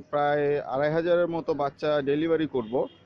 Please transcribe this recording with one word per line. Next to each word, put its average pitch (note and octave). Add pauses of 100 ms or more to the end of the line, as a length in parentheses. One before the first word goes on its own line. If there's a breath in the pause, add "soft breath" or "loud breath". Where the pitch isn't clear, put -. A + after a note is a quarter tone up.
(100)
প্রায় D3
আড়াই C#3+
হাজারের E3+
মতো E3
বাচ্চা D3
ডেলিভারি D#3
করব C3 (180)